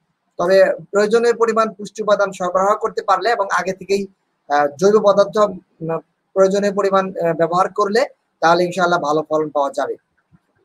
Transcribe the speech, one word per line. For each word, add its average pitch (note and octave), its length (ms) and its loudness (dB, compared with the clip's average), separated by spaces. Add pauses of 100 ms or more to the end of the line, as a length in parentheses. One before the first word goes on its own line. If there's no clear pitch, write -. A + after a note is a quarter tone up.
(380)
তবে F#3 260 4 (260)
প্রয়োজনীয় A3 420 2
পরিমাণ A3 400 0
পুষ্টি - 300 -12
উপাদান G3 300 0
সরবরাহ F#3+ 440 0
করতে A3 260 -4
পারলে F#3+ 280 0
এবং G#3 160 -2 (120)
আগে F3+ 140 -4
থেকেই, G3 340 -4 (420)
আহ, D3 180 2 (100)
জৈব G3+ 260 4
পদার্থ, G3 360 2
উম, F#3 600 -4 (340)
প্রয়োজনীয় G3 400 2
পরিমাণ, F#3+ 440 0
আহ, E3+ 160 0
ব্যবহার E3+ 400 0
করলে G#3 340 0 (340)
তাহলে E3+ 240 2
ইনশাআল্লাহ F3 360 0
ভালো D3+ 280 -2
ফলন D#3 220 -2
পাওয়া C#3 240 -2
যাবে। B2 220 -6 (680)